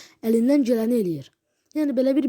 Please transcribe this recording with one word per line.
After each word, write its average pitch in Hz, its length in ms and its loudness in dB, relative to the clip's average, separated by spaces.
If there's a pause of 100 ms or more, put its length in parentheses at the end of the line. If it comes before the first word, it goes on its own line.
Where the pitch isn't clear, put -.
(220)
əlindən 233 420 2
gələni 226 380 0
eləyir. 160 240 -6 (480)
Yəni 294 240 -2
belə 262 180 0
bir 285 120 0